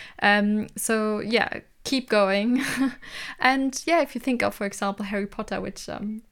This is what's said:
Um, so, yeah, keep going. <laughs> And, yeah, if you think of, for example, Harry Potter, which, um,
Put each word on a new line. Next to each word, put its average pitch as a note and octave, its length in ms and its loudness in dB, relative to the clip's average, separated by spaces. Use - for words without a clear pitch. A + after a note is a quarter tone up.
Um, G#3 520 4
so, G#3+ 440 0
yeah, - 400 0
keep C4 260 -2
going. G#3 540 4
<laughs> - 380 -12
And, C4+ 460 2
yeah, E4 160 4
if C#4 140 -2
you A#3 60 -6
think B3 200 0
of, G3+ 140 0
for G#3 100 -4
example, G3+ 400 -4
Harry G3+ 220 -2
Potter, G3 340 -6
which, F#3+ 260 -10
um, G#3+ 440 -8